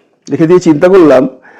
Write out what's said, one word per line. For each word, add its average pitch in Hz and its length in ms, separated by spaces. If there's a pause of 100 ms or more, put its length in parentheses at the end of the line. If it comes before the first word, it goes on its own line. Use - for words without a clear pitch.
(300)
রেখে 151 160
দিয়ে 180 140
চিন্তা 170 280
করলাম, 143 400 (320)